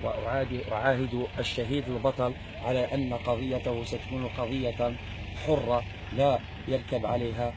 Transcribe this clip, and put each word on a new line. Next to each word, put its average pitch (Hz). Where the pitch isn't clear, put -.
وأعاهد، 123
أعاهد 123
الشهيد 127
البطل 123
على 123
أن 131
قضيته 120
ستكون 127
قضية 120
حرة 123
لا 135
يركب 127
عليها 120